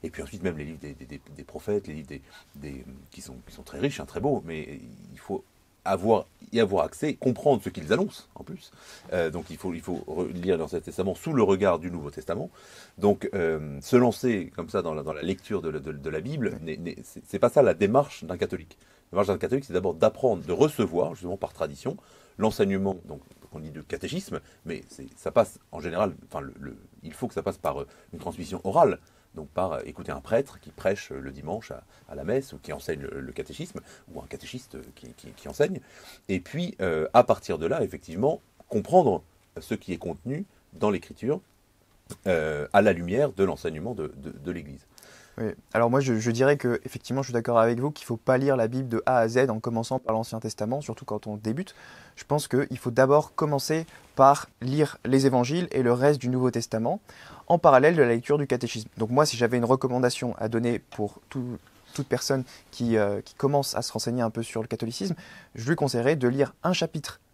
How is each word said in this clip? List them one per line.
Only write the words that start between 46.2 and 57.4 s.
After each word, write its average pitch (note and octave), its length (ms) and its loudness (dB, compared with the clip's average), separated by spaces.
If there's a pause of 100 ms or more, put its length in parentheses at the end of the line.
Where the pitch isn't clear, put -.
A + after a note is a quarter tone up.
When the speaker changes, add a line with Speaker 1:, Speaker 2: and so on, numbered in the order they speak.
Speaker 2:
dirais C3+ 260 4
que, A#2+ 260 0
effectivement, C3 380 -6
je C3 60 -4
suis A#2+ 60 -10
d'accord A#2 260 4
avec A#2 200 6
vous C#3+ 120 -2
qu'il - 140 -14
faut A#2 120 -4
pas C3 200 2
lire C3+ 200 2
la A2+ 100 2
Bible B2+ 220 -4
de A2+ 160 0
A B2+ 140 4
à A2+ 100 4
Z B2 200 4
en A2 120 -2
commençant A#2 360 -2
par A2 160 -2
l'Ancien A2+ 280 -4
Testament, A2+ 400 -4
surtout B2+ 240 -10
quand G#2+ 220 -8
on G#2 100 -8
débute. A2+ 380 -4 (420)
Je - 80 -18
pense D3 240 -2
qu'il C3 280 0
faut B2 140 -4
d'abord C3+ 440 6
commencer D#3 500 0 (320)
par C#3 320 8 (100)
lire C#3 460 0
les C3+ 220 6
Évangiles C3 440 2
et C3 100 0
le A#2+ 120 4
reste C3+ 260 4
du B2 80 -4
Nouveau B2+ 240 2
Testament, A#2 480 -2 (480)